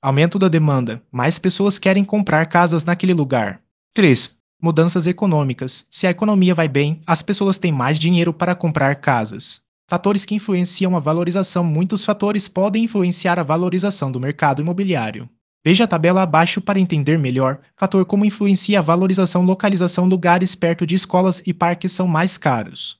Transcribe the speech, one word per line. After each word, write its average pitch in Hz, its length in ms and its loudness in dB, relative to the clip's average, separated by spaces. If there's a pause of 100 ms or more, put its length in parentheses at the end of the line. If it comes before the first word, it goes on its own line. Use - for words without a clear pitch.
Aumento 147 380 2
da 190 80 2
demanda, 139 640 0
mais 127 260 -2
pessoas 196 440 0
querem 196 240 2
comprar 190 420 0
casas 170 380 2
naquele 175 280 0
lugar. 127 480 -2 (320)
Três. 160 440 2 (260)
Mudanças 165 440 2
econômicas, 151 840 -2
se - 160 -4
a 180 40 2
economia 185 440 2
vai 160 140 0
bem, 147 380 0
as 165 160 0
pessoas 196 360 -2
têm 175 140 -2
mais 139 260 0
dinheiro 170 340 2
para 175 220 -2
comprar 156 420 0
casas. 113 640 -4 (280)
Fatores 196 360 -2
que 214 100 -6
influenciam 180 600 -2
a 165 40 0
valorização. 175 600 -2
Muitos 175 420 -2
fatores 208 440 -2
podem 208 360 0
influenciar 180 540 -2
a 170 40 -2
valorização 175 680 -2
do 127 80 -6
mercado 143 440 -2
imobiliário. 151 680 -4 (360)
Veja 185 200 4
a - 20 0
tabela 180 360 2
abaixo 170 380 0
para 196 200 -2
entender 160 380 0
melhor. 131 420 0 (160)
Fator 190 280 0
como 202 200 0
influencia 202 540 2
a 175 40 2
valorização. 180 640 2
Localização. 185 640 0
Lugares 180 480 2
perto 170 320 -2
de 165 80 -2
escolas 185 520 0
e 185 60 -4
parques 175 400 -2
são 185 160 -2
mais 170 300 -2
caros. 110 600 -4